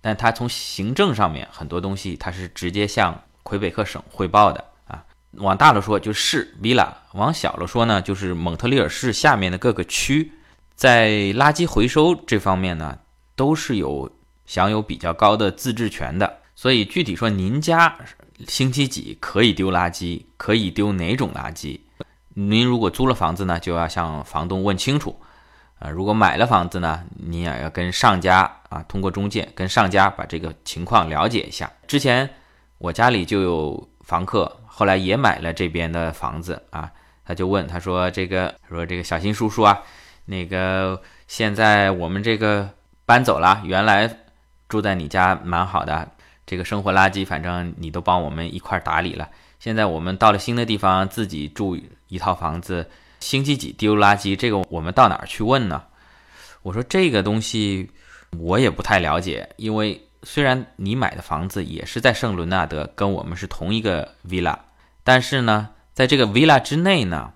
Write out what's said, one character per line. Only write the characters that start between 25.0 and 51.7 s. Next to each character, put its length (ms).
呃， 100
如 140
果 100
买 240
了 80
房 220
子 120
呢， 240
你 260
也 200
要 80
跟 220
上 280
家 400
啊， 180
通 140
过 80
中 200
介 240
跟 140
上 220
家 200
把 160
这 140
个 140
情 180
况 260
了 180
解 140
一 100
下。 200
之 120
前 300
我 140
家 180
里 160
就 160
有 480
房 240
客， 400
后 200
来 120
也 200
买 220
了 140
这 140
边 240
的 220
房 280
子 280
啊， 220
他 80
就 140
问， 200
他 120
说 320
：“这 160
个， 260
说 160
这 100
个 80
小 160
新 140
叔 160
叔 140
啊， 180
那 200
个 560
现 260
在 380
我 160
们 140
这 160
个 320
搬 180
走 160
了， 260
原 180
来 360
住 120
在 140
你 120
家 360
蛮 220
好 180
的， 280
这 60
个 80
生 180
活 80
垃 180
圾 160
反 160
正 360
你 120
都 120
帮 200
我 80
们 240
一 60
块 180
儿 40
打 180
理 140
了， 160
现 160
在 120
我 160
们 160
到 160
了 40
新 160
的 120
地 120
方， 300
自 180
己 220
住 320